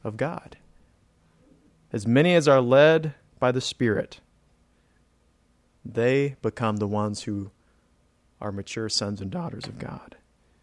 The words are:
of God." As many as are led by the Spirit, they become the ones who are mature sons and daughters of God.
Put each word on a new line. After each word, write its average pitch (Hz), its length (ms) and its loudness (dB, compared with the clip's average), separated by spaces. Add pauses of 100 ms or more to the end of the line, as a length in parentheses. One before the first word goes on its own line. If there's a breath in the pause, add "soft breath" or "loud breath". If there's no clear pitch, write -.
of 110 140 -8
God." - 400 -8 (1300)
As 107 160 -4
many 156 280 4
as 151 120 4
are 135 140 6
led 151 540 4 (240)
by 127 120 2
the 127 100 -2
Spirit, - 580 -2 (1600)
they 131 580 0
become 107 360 -2
the 104 100 -2
ones 104 360 -4
who 101 280 -8 (880)
are 107 120 -8
mature 104 380 -8
sons 101 320 -4
and 98 100 -8
daughters 170 340 -10
of - 140 -14
God. - 380 -14 (460)